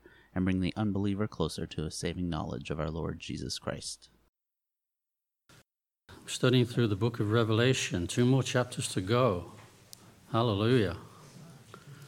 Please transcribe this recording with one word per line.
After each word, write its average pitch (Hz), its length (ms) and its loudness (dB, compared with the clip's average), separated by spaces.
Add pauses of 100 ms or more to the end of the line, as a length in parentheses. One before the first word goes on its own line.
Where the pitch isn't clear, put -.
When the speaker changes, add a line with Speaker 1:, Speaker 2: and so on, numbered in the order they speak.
(360)
Speaker 1:
and 92 100 2
bring 92 140 2
the 90 180 0
unbeliever 101 500 0
closer - 380 -4
to - 200 -6
a 80 60 -6
saving 87 380 -4
knowledge 76 400 -6
of 76 100 -4
our 78 120 -2
Lord 82 280 -4
Jesus - 380 -8
Christ. - 500 -10 (2250)
Speaker 2:
Studying 127 380 4
through 120 240 2
the 104 60 0
book 117 240 0
of 104 120 0
Revelation, 113 760 2
two 123 180 2
more 131 200 4
chapters 123 460 -2
to 101 120 -4
go. 107 520 2 (760)
Hallelujah. 113 640 2 (1120)